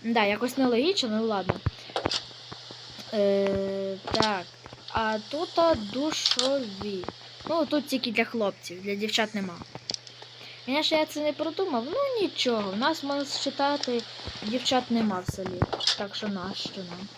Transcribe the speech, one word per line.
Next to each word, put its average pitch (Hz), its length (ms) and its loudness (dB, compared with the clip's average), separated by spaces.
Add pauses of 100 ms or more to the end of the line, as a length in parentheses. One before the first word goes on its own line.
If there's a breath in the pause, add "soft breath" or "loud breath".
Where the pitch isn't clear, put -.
Да, 226 200 4
якось 208 340 2
нелогічно, 262 520 4
ну 220 180 2
ладно. 190 260 2 (1600 loud breath)
Е, 196 840 2 (140)
так, 208 340 2 (440)
а 220 280 0 (120)
тут, 330 200 -4 (100)
а, 330 160 8
душові. 226 1300 0 (440)
Ну, 320 160 4
тут 294 220 2
тільки 247 240 -2
для 226 140 4
хлопців, 190 580 -4
для 202 120 -2
дівчат 214 400 0
нема. 190 200 -4 (1080 loud breath)
Звісно, 302 320 2
я 311 80 6
це 302 140 -6
не 302 140 2
продумав, 320 520 0
ну 494 360 0
нічого, 233 500 2
в 190 60 -2
нас, 294 260 2
можна 285 220 0
считати, 277 760 0 (420)
дівчат 247 480 2
нема 208 360 2
в - 60 -4
селі, 185 280 -4 (360)
так 202 180 -4
що 220 120 -4
нащо 196 500 -4
нам. 180 300 -8 (100)